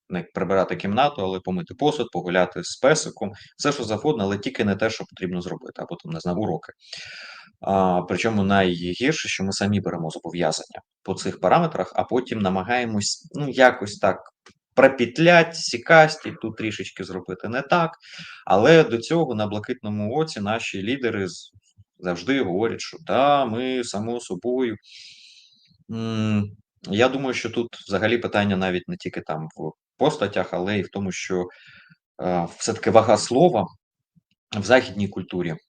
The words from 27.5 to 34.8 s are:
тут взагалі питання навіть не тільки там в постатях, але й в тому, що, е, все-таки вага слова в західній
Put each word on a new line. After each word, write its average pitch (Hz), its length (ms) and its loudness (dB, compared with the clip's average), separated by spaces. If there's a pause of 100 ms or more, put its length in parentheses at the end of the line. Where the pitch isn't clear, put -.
тут 117 180 -4 (200)
взагалі 107 300 2
питання 104 380 0
навіть 92 320 -2
не 87 80 -6
тільки - 240 -10
там 80 360 -8
в 78 160 -8 (240)
постатях, 101 580 0
але 95 240 -2
й 92 40 0
в - 60 -10
тому, 98 240 -6
що, 90 340 -4 (760)
е, 87 260 0 (100)
все-таки - 320 -2
вага 107 260 8
слова 123 500 2 (880)
в 101 80 -2
західній 104 440 4